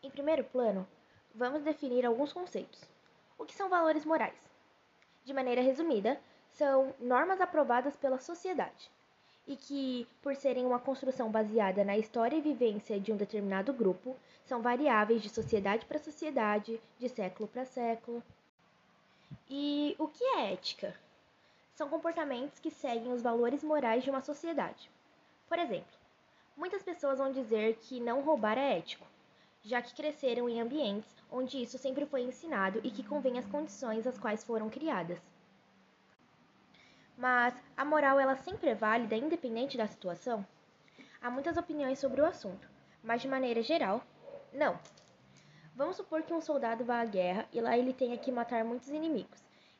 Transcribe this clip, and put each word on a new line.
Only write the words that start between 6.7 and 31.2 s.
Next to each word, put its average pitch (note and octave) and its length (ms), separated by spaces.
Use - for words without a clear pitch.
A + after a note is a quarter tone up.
normas D4 400
aprovadas C#4 560
pela C4 220
sociedade E4+ 720
e C4+ 100
que, C4 500
por C#4 140
serem B3+ 280
uma B3 140
construção C4 520
baseada G#3 540
na G3+ 140
história A#3 380
e D#4+ 40
vivência A3+ 600
de G#3 120
um G#3+ 40
determinado G3+ 560
grupo, A#3 440
são A#3+ 160
variáveis A#3 580
de G#3 80
sociedade G3+ 560
para - 140
sociedade, A3+ 840
de B3 100
século G#3+ 400
para B3 160
século. A#3 580
E C#4+ 480
o D#4 80
que D4+ 160
é F#4 300
ética? - 420
São D4 140
comportamentos D4 720
que D#4+ 100
seguem A#3+ 420
os B3 80
valores A#3+ 440
morais B3+ 400
de C#4 60
uma C4 120
sociedade. D4 680
Por E4+ 100
exemplo, C4 400
muitas F#4 260
pessoas C#4+ 360
vão C4+ 140
dizer A3 440
que B3+ 240
não A#3+ 220
roubar A3+ 340
é B3+ 220
ético, - 280
já A#3+ 200
que - 120
cresceram A#3+ 540
em A#3 120
ambientes A#3 540